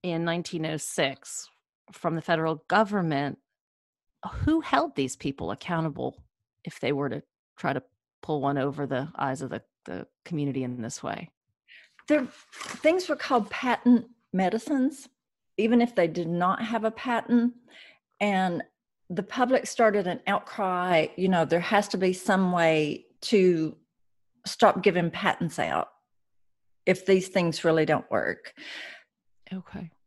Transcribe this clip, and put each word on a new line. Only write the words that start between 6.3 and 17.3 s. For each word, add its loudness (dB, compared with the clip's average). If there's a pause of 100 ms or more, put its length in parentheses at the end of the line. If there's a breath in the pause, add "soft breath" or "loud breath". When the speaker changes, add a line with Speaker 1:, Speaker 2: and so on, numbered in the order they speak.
Speaker 1:
if -14
they -2
were -2
to -8 (340)
try -2
to -2 (400)
pull -4
one 0
over -2
the -4 (100)
eyes -4
of -10
the, -10 (240)
the -12 (200)
community -4
in -8
this -10
way? -10 (800 soft breath)
Speaker 2:
There, 2 (240)
things 0
were 0
called 0
patent 2 (280)
medicines, 0 (500)
even 4
if 2
they 2
did -4
not 0
have -4
a 2
patent. 2 (680 loud breath)